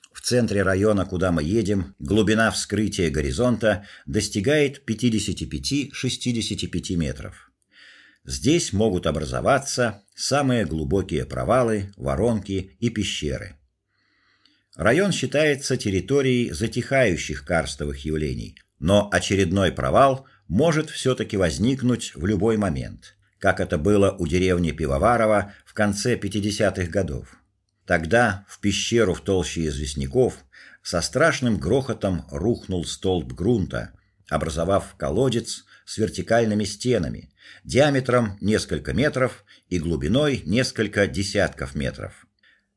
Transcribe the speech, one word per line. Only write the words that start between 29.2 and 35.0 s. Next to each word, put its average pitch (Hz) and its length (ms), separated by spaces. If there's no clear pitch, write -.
толще 85 440
известняков 73 800
со 85 180
страшным 131 560
грохотом 104 720
рухнул 92 560
столб 82 480
грунта, 85 600
образовав 82 680
колодец 113 680